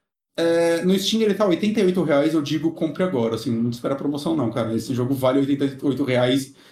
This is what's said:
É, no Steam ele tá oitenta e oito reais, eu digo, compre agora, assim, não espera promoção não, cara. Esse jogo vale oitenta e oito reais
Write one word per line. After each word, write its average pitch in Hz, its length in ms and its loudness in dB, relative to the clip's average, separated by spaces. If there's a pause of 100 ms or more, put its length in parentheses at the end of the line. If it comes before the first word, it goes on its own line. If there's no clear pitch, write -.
(380)
É, 170 460 2
no 185 140 2
Steam 220 240 0
ele 202 140 2
tá 208 120 2
oitenta 208 320 0
e 190 60 4
oito 185 180 2
reais, 151 300 2
eu 160 80 2
digo, 151 300 -2
compre 165 320 -4
agora, 117 320 0
assim, 123 160 -4
não 117 180 0
espera 135 260 -4
promoção 143 400 -4
não, 120 160 0
cara. 113 240 -2
Esse 113 180 -4
jogo 127 200 -2
vale 131 260 2
oitenta 139 260 0
e 135 200 -6
oito 135 180 0
reais 127 500 0 (180)